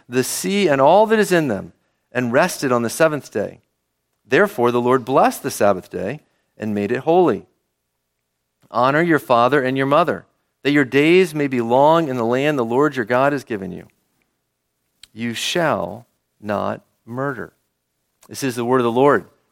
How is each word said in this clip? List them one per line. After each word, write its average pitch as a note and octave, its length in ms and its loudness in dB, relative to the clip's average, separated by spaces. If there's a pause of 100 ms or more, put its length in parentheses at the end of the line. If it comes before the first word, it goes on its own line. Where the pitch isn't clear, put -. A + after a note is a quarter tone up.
the B2 160 -2
sea G3 420 -2
and C3+ 140 2
all F#3 240 6
that A3 140 0
is G3+ 120 0
in E3 160 2
them, F#2 240 -6 (400)
and A#2+ 220 -2
rested D3 400 0
on A#2+ 80 2
the A2+ 80 -2
seventh G#2+ 420 -2
day. F#2 300 -6 (640)
Therefore B2+ 480 2
the A#2+ 80 2
Lord A#2+ 240 2
blessed E3 360 0
the C3+ 80 -6
Sabbath G2+ 400 0
day F#2+ 300 -8 (380)
and G#2+ 180 -6
made G#2 160 -2
it B2+ 140 -4
holy. D#3 400 2 (1200)
Honor C3+ 320 0
your E3 180 2
father B2+ 440 2
and C3 140 -2
your C3+ 100 -2
mother, C#3+ 380 0 (380)
that C#3+ 100 0
your D3 100 4
days D#3 500 2
may C#3+ 140 -4
be B2+ 140 -2
long C#3+ 480 2
in B2+ 80 -4
the A2+ 80 -2
land C3+ 340 0
the A#2 60 0
Lord C3 320 0
your A#2 80 -4
God B2+ 260 0
has C#3 140 -6
given F#2+ 260 -8
you. F2 160 -16 (1300)
You A#2 200 -8
shall A2+ 720 -4 (360)
not G#2 400 -6 (280)
murder.'" A#2+ 440 -8 (760)
This - 160 -12
is B2 140 -4
the A#2+ 80 -4
word B2+ 160 2
of - 20 0
the A#2 80 0
Lord. B2+ 380 2 (220)